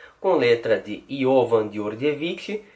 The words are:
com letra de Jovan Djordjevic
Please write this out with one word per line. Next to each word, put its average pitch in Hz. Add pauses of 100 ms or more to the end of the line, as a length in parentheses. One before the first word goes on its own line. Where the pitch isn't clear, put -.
(200)
com 185
letra 117
de 104
Jovan 127
Djordjevic 139 (120)